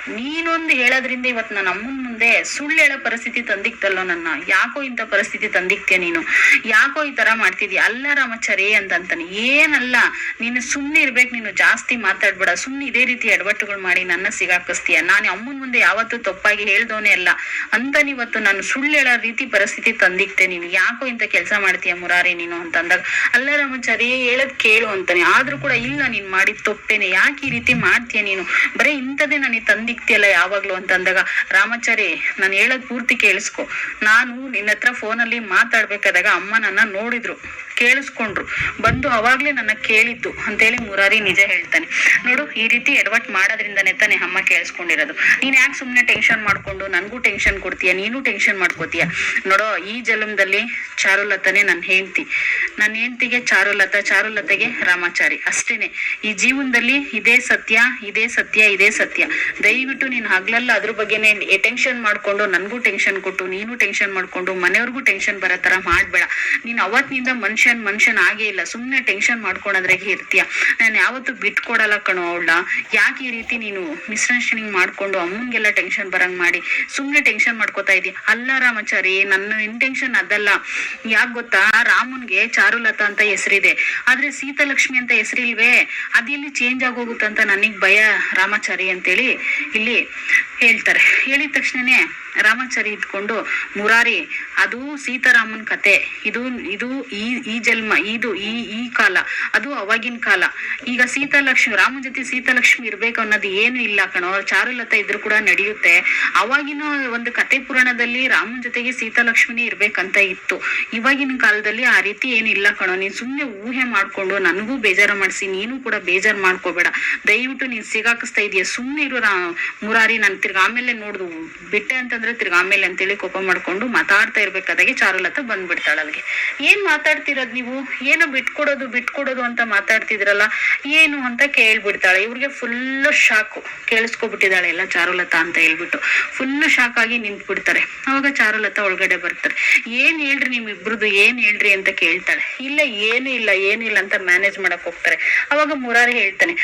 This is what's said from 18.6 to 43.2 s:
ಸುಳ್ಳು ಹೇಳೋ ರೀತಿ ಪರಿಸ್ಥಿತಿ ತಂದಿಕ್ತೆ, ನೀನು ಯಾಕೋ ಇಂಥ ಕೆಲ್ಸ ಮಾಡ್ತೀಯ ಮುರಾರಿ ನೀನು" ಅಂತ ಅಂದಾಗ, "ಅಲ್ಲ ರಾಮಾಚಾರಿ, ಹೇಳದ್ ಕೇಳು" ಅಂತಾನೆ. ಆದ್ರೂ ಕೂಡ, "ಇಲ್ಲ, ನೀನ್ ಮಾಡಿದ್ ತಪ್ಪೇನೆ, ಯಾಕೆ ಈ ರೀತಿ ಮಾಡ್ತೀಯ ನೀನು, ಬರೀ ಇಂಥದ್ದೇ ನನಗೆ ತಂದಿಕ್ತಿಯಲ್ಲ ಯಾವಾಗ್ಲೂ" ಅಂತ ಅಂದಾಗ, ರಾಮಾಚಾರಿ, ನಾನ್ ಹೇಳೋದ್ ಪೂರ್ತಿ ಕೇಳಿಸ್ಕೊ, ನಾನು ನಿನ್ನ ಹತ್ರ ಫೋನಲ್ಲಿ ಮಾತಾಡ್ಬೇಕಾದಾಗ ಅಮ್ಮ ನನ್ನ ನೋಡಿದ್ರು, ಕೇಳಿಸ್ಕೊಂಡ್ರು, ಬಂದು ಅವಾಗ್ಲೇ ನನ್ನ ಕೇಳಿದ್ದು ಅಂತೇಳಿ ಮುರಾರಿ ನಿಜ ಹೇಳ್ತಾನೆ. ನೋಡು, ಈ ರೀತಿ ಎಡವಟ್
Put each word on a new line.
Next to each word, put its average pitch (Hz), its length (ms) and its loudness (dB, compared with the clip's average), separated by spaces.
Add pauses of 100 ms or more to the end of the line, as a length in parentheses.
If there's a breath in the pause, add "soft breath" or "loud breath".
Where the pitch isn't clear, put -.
ಸುಳ್ಳು 294 360 0
ಹೇಳೋ 247 240 4
ರೀತಿ 233 240 -4
ಪರಿಸ್ಥಿತಿ 220 480 0
ತಂದಿಕ್ತೆ, 190 540 2
ನೀನು 175 180 -6
ಯಾಕೋ 196 400 0
ಇಂಥ 233 180 -4
ಕೆಲ್ಸ 185 360 -2
ಮಾಡ್ತೀಯ 185 340 0
ಮುರಾರಿ 180 400 0
ನೀನು" 170 280 -6
ಅಂತ 170 160 -4
ಅಂದಾಗ, 170 240 2 (320 loud breath)
"ಅಲ್ಲ 262 240 2
ರಾಮಾಚಾರಿ, 247 480 -2
ಹೇಳದ್ 254 540 0
ಕೇಳು" 226 280 4
ಅಂತಾನೆ. 180 340 0
ಆದ್ರೂ 247 360 4
ಕೂಡ, 269 140 -2
"ಇಲ್ಲ, 254 360 -2
ನೀನ್ 202 220 -4
ಮಾಡಿದ್ 196 300 0
ತಪ್ಪೇನೆ, 208 500 -2
ಯಾಕೆ 247 320 2
ಈ 277 80 -4
ರೀತಿ 240 240 0
ಮಾಡ್ತೀಯ 226 480 2
ನೀನು, 196 220 -4 (340 loud breath)
ಬರೀ 254 140 2
ಇಂಥದ್ದೇ 285 460 -2
ನನಗೆ 247 220 -2
ತಂದಿಕ್ತಿಯಲ್ಲ 220 640 0
ಯಾವಾಗ್ಲೂ" 190 480 2
ಅಂತ 185 180 -4
ಅಂದಾಗ, 185 260 2 (320 loud breath)
ರಾಮಾಚಾರಿ, 214 880 0
ನಾನ್ 196 140 2
ಹೇಳೋದ್ 247 340 2
ಪೂರ್ತಿ 247 280 -2
ಕೇಳಿಸ್ಕೊ, 202 540 0 (340 loud breath)
ನಾನು 247 460 4
ನಿನ್ನ 208 200 -2
ಹತ್ರ 208 220 2
ಫೋನಲ್ಲಿ 233 480 -2
ಮಾತಾಡ್ಬೇಕಾದಾಗ 208 880 2
ಅಮ್ಮ 196 320 2
ನನ್ನ 202 240 0
ನೋಡಿದ್ರು, 214 500 -2 (480 loud breath)
ಕೇಳಿಸ್ಕೊಂಡ್ರು, 240 640 0 (360 loud breath)
ಬಂದು 262 280 2
ಅವಾಗ್ಲೇ 254 420 2
ನನ್ನ 233 200 -2
ಕೇಳಿದ್ದು 220 600 0 (140)
ಅಂತೇಳಿ 220 320 2
ಮುರಾರಿ 202 420 2
ನಿಜ 190 200 2
ಹೇಳ್ತಾನೆ. 175 480 2 (380 loud breath)
ನೋಡು, 269 260 0
ಈ 226 160 0
ರೀತಿ 240 240 4
ಎಡವಟ್ 226 380 2